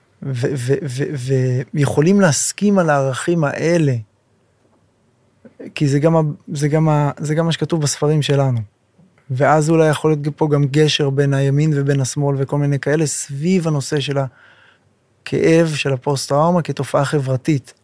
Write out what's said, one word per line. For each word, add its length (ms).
ו-, 340
ו-, 260
ו-, 220
ו-, 460
ויכולים 460
להסכים 580
על 120
הערכים 540
האלה, 500
כי 140
זה 100
גם 180
ה-, 40
זה 160
גם 200
ה-, 300
זה 160
גם 120
מה 60
שכתוב 280
בספרים 420
שלנו. 380
ואז 400
אולי 180
יכול 220
להיות 260
פה 120
גם 160
גשר 460
בין 240
הימין 400
ובין 260
השמאל 380
וכל 200
מיני 200
כאלה, 280
סביב 640
הנושא 320
של 180
הכאב, 1600
של 180
הפוסט-טראומה 720
כתופעה 420
חברתית. 800